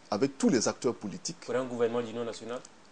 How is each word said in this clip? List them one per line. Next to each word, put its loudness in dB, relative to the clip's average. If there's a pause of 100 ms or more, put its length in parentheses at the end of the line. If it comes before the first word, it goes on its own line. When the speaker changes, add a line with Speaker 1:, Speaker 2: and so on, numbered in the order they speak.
Speaker 1:
avec 0
tous 6
les 6
acteurs 0
politiques. -8
Speaker 2:
Pour -4
un 0
gouvernement 0
d'union -6
nationale ? -8 (320)